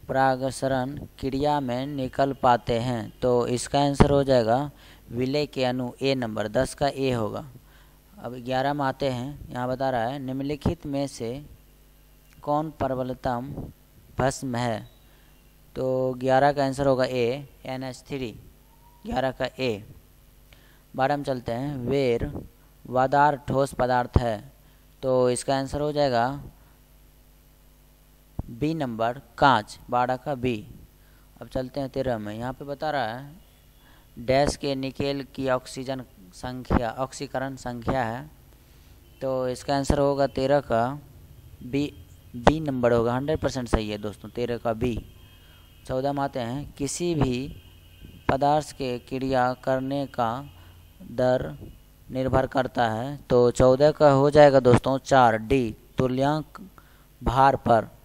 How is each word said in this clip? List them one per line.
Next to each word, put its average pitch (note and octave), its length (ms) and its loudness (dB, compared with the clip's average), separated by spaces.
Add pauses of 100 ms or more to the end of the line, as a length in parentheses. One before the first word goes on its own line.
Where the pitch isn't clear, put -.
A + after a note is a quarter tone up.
परागसरण C3 920 0 (220)
क्रिया C#3 400 0
में B2+ 260 -4
निकल C#3 480 -2
पाते A#2+ 460 2
हैं, A#2 400 -4
तो B2 280 2
इसका B2 340 0
answer C#3+ 300 6
हो C#3 120 4
जाएगा C3 480 2 (400)
विलय C3+ 340 -2
के C3+ 180 -4
अणु, B2 280 -2 (100)
ए C3+ 140 0
number, A2 320 -4
दस B2+ 260 -2
का C#3+ 140 -2
ए C3+ 240 -2
होगा। A2 380 -4 (680)
अब A#2+ 140 -12
ग्यारह B2+ 400 -2
में C#3+ 120 -2
आते C3+ 240 -2
हैं, C3 400 -8
यहाँ B2+ 180 -6
बता C3 220 -2
रहा A#2+ 140 0
है C3+ 160 -4
निम्नलिखित C#3 680 -4
में C#3 220 -4
से C3 380 -10 (960)
कौन D3+ 300 -2
प्रबलतम B2+ 1000 -4 (480)
भस्म C3 360 -2
है, A#2+ 380 -4 (840)
तो C3 380 0
ग्यारह C3 380 4
का C#3 140 0
आंसर C3+ 220 0
होगा B2+ 180 4
ए, B2+ 440 -2 (160)
एनएच C3 420 -10
थ्री, C3 320 -8 (680)
ग्यारह B2+ 260 -2
का C3 140 -6
ए। A#2 380 -4 (1120)
बारह C3+ 220 0
में C#3+ 60 -6
चलते B2+ 280 -4
हैं, C#3 260 -6
वेर B2+ 680 -2 (400)
वादार C3+ 480 2
ठोस C3 380 -2
पदार्थ B2 440 2
है, A#2+ 360 -4 (480)
तो B2+ 280 2
इसका C3+ 280 0
आंसर C3+ 240 -4
हो D3 100 -2
जाएगा C3+ 520 0 (2000)
B C3+ 240 -2
नंबर, A#2 480 -2 (160)
कांच, B2 420 4 (100)
बारह B2 260 0
का C#3+ 200 -6
बी। A#2+ 320 -4 (760)
अब A#2 60 -18
चलते C3 320 -8
हैं C3+ 100 -6
तेरह B2+ 280 -4
में, G#2 180 -8
यहाँ B2 180 -8
पे D3 120 -14
बता C#3+ 260 -8
रहा A#2+ 260 -4
है C#3+ 180 -16 (840)
डैश C3 360 2
के C#3 200 -4
निकेल C3+ 480 -4
की C3 260 -6
ऑक्सीजन C3 540 -4 (300)
संख्या, B2+ 580 -4
ऑक्सीकरण C3 640 -6
संख्या A#2+ 480 -4
है, B2 280 -6 (880)
तो C3 280 -2
इसका C#3 280 -2
आंसर C#3+ 220 0
होगा C#3 280 0
तेरह C3 320 0
का B2+ 400 -2 (640)
B, C3+ 300 -4 (420)
B D3 240 4
नंबर B2+ 340 2
होगा, A#2+ 220 2
हंड्रेड D3 240 -2
परसेंट C3 280 -4
सही G#2+ 220 0
है G#2 80 -6
दोस्तों, G#2 320 -10
तेरह A#2+ 280 -6
का A#2 160 -2
B। A2+ 320 -6 (840)
चौदह C3 260 -4
में C#3 100 -4
आते C#3 160 -6
हैं, B2 340 -8
किसी E3 420 -4
भी C3+ 460 -2 (680)
पदार्थ C#3+ 420 2
के B2 280 -6
क्रिया B2+ 540 0
करने C3+ 520 -2
का B2+ 440 -4 (600)
दर B2+ 460 0 (540)
निर्भर C3 360 0
करता B2 420 0
है, B2+ 280 -4
तो B2 340 4
चौदह C3 400 6
का D3 200 6
हो C#3 180 6
जाएगा C#3+ 300 10
दोस्तों B2 380 4
चार B2 400 6
डी, A2 380 0 (220)
तुल्यांक C3+ 720 -2 (540)
भार C3 320 4
पर। A#2 340 2 (160)